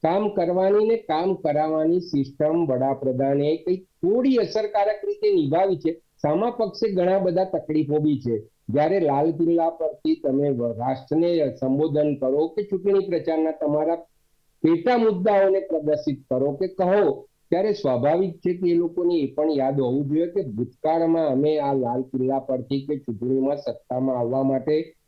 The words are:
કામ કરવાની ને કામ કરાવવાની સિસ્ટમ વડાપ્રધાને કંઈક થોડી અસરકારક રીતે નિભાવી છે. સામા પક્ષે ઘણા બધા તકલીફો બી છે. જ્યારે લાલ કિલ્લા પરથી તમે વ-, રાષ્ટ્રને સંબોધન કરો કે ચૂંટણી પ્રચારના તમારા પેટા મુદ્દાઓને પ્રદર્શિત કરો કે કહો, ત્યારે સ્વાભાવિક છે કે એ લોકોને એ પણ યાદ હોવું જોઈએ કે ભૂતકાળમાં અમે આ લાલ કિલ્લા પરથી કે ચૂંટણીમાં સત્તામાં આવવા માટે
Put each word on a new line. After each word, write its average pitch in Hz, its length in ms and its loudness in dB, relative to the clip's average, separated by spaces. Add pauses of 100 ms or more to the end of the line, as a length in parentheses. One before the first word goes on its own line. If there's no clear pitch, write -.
કામ 196 260 2
કરવાની 196 580 2
ને 226 80 2
કામ 180 380 -2
કરાવવાની 156 680 0
સિસ્ટમ 156 640 0
વડાપ્રધાને 135 920 0
કંઈક 180 260 -4
થોડી 247 520 0
અસરકારક 208 720 0
રીતે 208 300 0
નિભાવી 170 420 2
છે. 165 240 -4 (160)
સામા 180 340 0
પક્ષે 226 400 -2
ઘણા 185 280 2
બધા 185 240 0
તકલીફો 156 560 -2
બી 151 200 2
છે. 117 200 -2 (300)
જ્યારે 156 300 2
લાલ 151 320 2
કિલ્લા 165 380 2
પરથી 160 460 -2
તમે 143 340 0
વ-, 120 220 0
રાષ્ટ્રને 135 840 0
સંબોધન 147 600 0
કરો 139 320 0
કે 208 160 -4
ચૂંટણી 196 360 0
પ્રચારના 160 520 -2
તમારા 156 440 -2 (680)
પેટા 170 340 2
મુદ્દાઓને 196 600 2
પ્રદર્શિત 151 600 -2 (100)
કરો 135 220 0
કે 143 160 -4
કહો, 185 600 0 (220)
ત્યારે 202 240 0
સ્વાભાવિક 147 640 0
છે 180 160 -2
કે 175 160 0
એ 170 40 2
લોકોને 170 420 0
એ 139 180 -2
પણ 156 180 0
યાદ 139 300 0
હોવું 131 240 0
જોઈએ 151 200 0
કે 175 160 -4
ભૂતકાળમાં 160 840 0
અમે 147 300 2
આ 139 160 0
લાલ 127 280 0
કિલ્લા 131 380 -2
પરથી 131 460 -4
કે 147 120 -4
ચૂંટણીમાં 131 600 -2
સત્તામાં 127 600 -4
આવવા 123 260 0
માટે 151 520 0 (120)